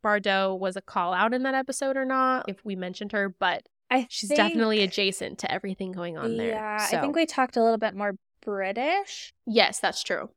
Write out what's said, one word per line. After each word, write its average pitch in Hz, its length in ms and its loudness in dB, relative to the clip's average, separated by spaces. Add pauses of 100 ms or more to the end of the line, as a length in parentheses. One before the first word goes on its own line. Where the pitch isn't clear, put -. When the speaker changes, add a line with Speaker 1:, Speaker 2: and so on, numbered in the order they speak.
Speaker 1:
Bardot 196 560 2
was 185 160 -2
a 196 60 -8
call 180 320 -2
out 214 200 4
in 254 100 0
that 269 120 0
episode 269 400 -2
or 269 80 0
not, 262 460 2
if - 160 -12
we 196 100 -4
mentioned 185 380 -8
her, 202 160 0
but 180 400 -2 (200)
Speaker 2:
I 254 200 4
Speaker 1:
she's - 180 -8
Speaker 2:
think 285 100 4
Speaker 1:
definitely 220 440 4
adjacent 190 580 -2
to - 120 -6
everything 190 420 -6
going 175 240 -8
on 226 180 -4
there. 226 140 -2
Speaker 2:
Yeah, 214 280 -4 (100)
Speaker 1:
So 220 100 0
Speaker 2:
I - 40 0
think 285 140 -2
we 330 100 4
talked 262 300 -2
a 233 80 4
little 226 140 4
bit 214 180 -2
more 202 200 -2 (260)
British. 226 920 -4 (120)
Speaker 1:
Yes, 214 340 4
that's - 240 -2
true. - 340 -4